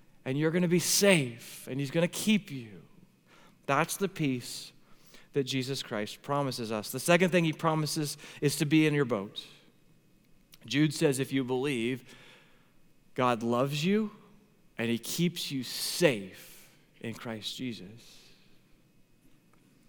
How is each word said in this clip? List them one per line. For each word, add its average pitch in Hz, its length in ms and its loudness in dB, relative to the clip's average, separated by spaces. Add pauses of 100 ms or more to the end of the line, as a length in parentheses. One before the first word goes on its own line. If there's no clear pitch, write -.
(240)
and 131 140 -2
you're 156 140 2
gonna 180 160 2
be 175 100 6
safe, 151 920 2
and 131 120 -4
he's 139 100 -4
gonna 165 160 2
keep 196 460 0
you. 107 300 -12 (840)
That's 143 300 0
the 196 120 -2
peace - 640 -4 (600)
that 139 120 0
Jesus 127 380 -4
Christ 107 400 -6
promises 131 480 -2
us. 107 200 -4
The 131 100 -6
second 175 300 4
thing 175 140 4
he 156 80 2
promises 156 640 -2 (240)
is 147 160 2
to 156 100 0
be 156 200 6
in 147 80 2
your 143 100 4
boat. 107 380 -4 (1200)
Jude 143 300 2
says, 143 240 2
"If 131 140 -4
you 135 120 2
believe, 127 600 -2 (1120)
God 123 280 2
loves 139 420 0
you, 208 280 0 (640)
and 117 120 -2
he 117 100 0
keeps 170 520 -2
you 131 140 -4
safe - 1040 -2 (320)
in 110 140 -8
Christ 110 420 -10
Jesus." 113 580 -12 (1700)